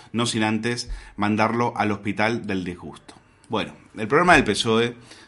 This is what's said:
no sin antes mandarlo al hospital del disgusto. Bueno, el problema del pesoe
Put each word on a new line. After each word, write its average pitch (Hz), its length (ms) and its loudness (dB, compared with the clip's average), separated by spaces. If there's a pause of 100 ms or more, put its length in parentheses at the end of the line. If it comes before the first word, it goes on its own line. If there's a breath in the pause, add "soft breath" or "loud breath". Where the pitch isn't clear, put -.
(100)
no 117 160 -2
sin 113 160 -2
antes 110 480 -2 (240 soft breath)
mandarlo 110 600 0
al 104 160 0
hospital 107 560 -2
del 95 160 -4
disgusto. 85 500 -12 (340)
Bueno, 95 260 -4 (220)
el 107 120 -6
problema 170 260 4
del 139 80 6
pesoe 113 540 0 (320 soft breath)